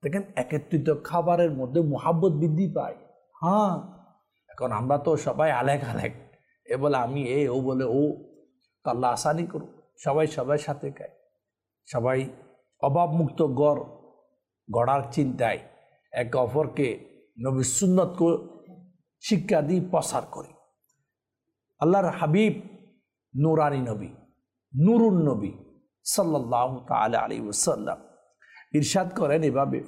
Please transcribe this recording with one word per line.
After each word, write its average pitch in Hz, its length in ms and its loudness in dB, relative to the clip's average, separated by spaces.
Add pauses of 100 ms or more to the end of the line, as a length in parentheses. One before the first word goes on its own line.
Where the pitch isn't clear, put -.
দেখেন, 170 200 -2 (140)
একত্রিত 147 540 -2 (140)
খাবারের 175 460 2
মধ্যে 131 300 -2
মোহাব্বত 160 520 2
বৃদ্ধি 156 420 0
পায়। 139 200 -4 (480)
হ্যাঁ, 190 600 0 (460)
এখন 123 240 -6
আমরা 127 260 0
তো 151 180 2
সবাই 151 340 0
আলেক 135 340 0
আলেক, 117 280 -6 (580)
এ 127 60 -2
বলে 143 200 0
আমি 131 260 -2
এ, 135 260 0
ও 131 120 0
বলে 131 240 -2
ও, 139 320 2 (680)
তো 143 60 -2
আল্লাহ 123 220 0
আসানি 156 340 -2
করুক। - 240 -10 (280)
সবাই 156 280 0
সবার 147 320 -2
সাথে 143 320 -6
খায়, - 200 -16 (760)
সবাই 131 420 0 (540)
অভাবমুক্ত 156 640 2
ঘর 143 340 2 (920)
গড়ার 123 380 2
চিন্তায় 123 480 0 (540)
একে 123 260 -2
অপরকে 127 680 0 (420)
নবীর 131 180 0
সুন্নতকে 180 600 2 (960)
শিক্ষা 175 420 0
দিয়ে 175 180 0 (100)
প্রসার 147 400 -2
করি। - 220 -16 (1300)
আল্লাহর 180 260 4
হাবিব 170 680 0 (640)
নুরানি 147 420 2
নবী, 110 300 -6 (680)
নুরুন 185 520 6
নবী 104 240 -2 (520)
সাল্লাল্লাহু 127 840 0
তাআলা 110 300 2
আলাইহি 110 240 -4
ওয়াসাল্লাম 110 560 -2 (760)
ইরশাদ 175 440 0
করেন 156 240 2
এভাবে 135 460 0